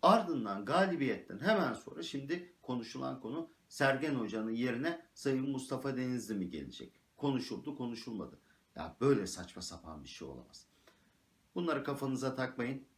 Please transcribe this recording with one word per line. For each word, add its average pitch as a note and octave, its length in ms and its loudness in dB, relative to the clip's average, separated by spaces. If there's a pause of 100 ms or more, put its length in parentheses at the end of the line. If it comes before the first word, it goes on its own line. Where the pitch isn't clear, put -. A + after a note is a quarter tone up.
Ardından C#3+ 600 6
galibiyetten C#3 720 2
hemen E3+ 340 4
sonra - 300 -10
şimdi D3 600 -4
konuşulan C3 580 -4
konu D#3+ 300 -6 (180)
Sergen C#3 460 4
Hoca'nın A2 360 0
yerine B2 640 0
Sayın C3+ 360 2
Mustafa C3 460 -2
Denizli B2 380 0
mi F#2 160 0
gelecek? - 500 -10 (160)
Konuşuldu, C#3 600 -2
konuşulmadı. A2+ 640 -6 (380)
Ya D#2+ 240 -8
böyle A#2 260 6
saçma F2+ 360 -8
sapan E2 420 -12
bir - 40 -14
şey - 200 -10
olamaz. - 380 -14 (880)
Bunları D#3 300 2
kafanıza C3+ 500 0
takmayın. B2+ 500 -2 (140)